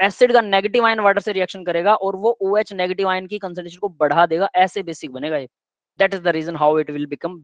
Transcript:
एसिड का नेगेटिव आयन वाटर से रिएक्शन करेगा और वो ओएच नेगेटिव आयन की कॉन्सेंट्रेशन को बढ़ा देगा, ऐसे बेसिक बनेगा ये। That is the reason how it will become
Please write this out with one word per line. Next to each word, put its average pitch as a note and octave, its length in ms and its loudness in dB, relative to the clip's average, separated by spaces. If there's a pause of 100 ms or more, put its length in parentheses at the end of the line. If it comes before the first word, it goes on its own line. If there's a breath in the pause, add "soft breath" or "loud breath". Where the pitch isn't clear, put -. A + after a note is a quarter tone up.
एसिड A#3 300 4
का A#3 80 8
नेगेटिव G#3 460 2
आयन A3+ 140 0
वाटर G3+ 200 4
से G#3 120 -6
रिएक्शन F#3+ 320 -4
करेगा F3 320 2
और F#3+ 200 -4
वो A3 260 0
ओएच G#3 300 0
नेगेटिव F#3 360 -2
आयन F#3 180 -4
की G3+ 120 -10
कॉन्सेंट्रेशन F3 400 -12
को G3+ 120 -4
बढ़ा D#3 360 2
देगा, E3+ 300 0
ऐसे F#3 260 2
बेसिक D#3+ 300 -10
बनेगा D3 240 -4
ये। C3 120 -6 (520)
That F#3+ 140 2
is F#3 80 -6
the F3 100 0
reason D#3+ 240 -4
how D3+ 100 2 (120)
it D3+ 120 -2
will D3 180 -6
become D#3+ 360 -8